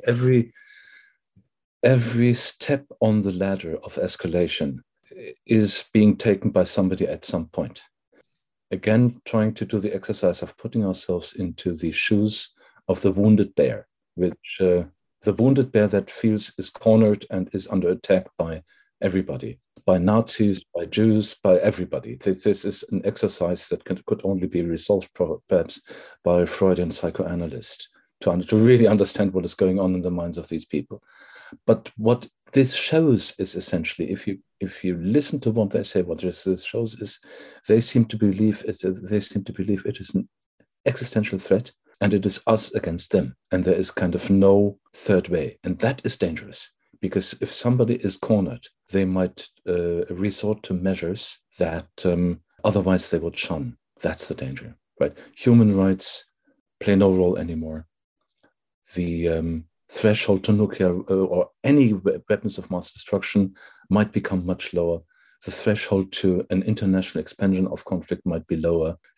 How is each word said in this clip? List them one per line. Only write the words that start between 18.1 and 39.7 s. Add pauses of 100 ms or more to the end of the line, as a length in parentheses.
by (380)
everybody, (260)
by
Nazis, (100)
by
Jews,
by
everybody.
This,
this
is
an
exercise
that
can,
could
only
be
resolved
pro-,
perhaps (440)
by
a
Freudian
psychoanalyst (320)
to
un-,
to
really
understand
what
is
going
on
in
the
minds
of
these
people. (640)
But
what (240)
this
shows
is
essentially,
if
you, (200)
if
you
listen
to
what
they
say,
what
this,
this
shows
is (480)
they
seem
to
believe
it's
a,
they
seem
to
believe